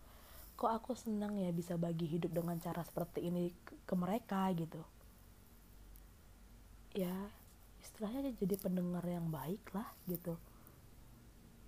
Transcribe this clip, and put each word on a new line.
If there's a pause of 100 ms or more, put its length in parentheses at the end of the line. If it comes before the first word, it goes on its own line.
(540)
Kok
aku
seneng
ya
bisa
bagi
hidup
dengan
cara
seperti
ini (160)
ke,
ke
mereka
gitu. (2250)
Ya, (640)
istilahnya
jadi
pendengar
yang
baik
lah (160)
gitu. (1300)